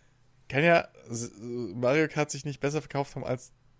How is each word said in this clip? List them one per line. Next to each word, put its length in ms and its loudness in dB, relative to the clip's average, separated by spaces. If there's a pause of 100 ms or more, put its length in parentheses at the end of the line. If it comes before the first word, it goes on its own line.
(480)
kann 160 0
ja 240 6 (220)
S-, 300 -6
Mario 680 0
Kart 240 -2
sich 140 -8
nicht 140 -8
besser 220 -2
verkauft 340 -6
haben 100 -8
als 260 -4 (280)